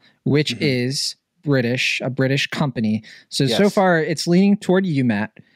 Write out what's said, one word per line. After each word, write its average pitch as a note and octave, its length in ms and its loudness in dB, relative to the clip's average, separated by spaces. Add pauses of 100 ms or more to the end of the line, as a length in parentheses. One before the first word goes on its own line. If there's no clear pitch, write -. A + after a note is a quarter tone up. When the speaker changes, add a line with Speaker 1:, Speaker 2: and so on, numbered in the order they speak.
(240)
Speaker 1:
which C#3+ 320 0
Speaker 2:
Mm-hmm. G2 80 -6
Speaker 1:
is C3 520 -2 (260)
British, C3 640 -2
a C3 60 -4
British C3 380 -2
company. A2 540 -2 (280)
So, C#3 160 0
so A2+ 160 2
Speaker 2:
Yes. G3+ 120 2
Speaker 1:
far, F#3 240 4
it's D#3 280 -4
leaning F#3+ 320 4
toward F#3+ 260 0
you, C#3 200 0
Matt, G#2+ 260 -2 (260)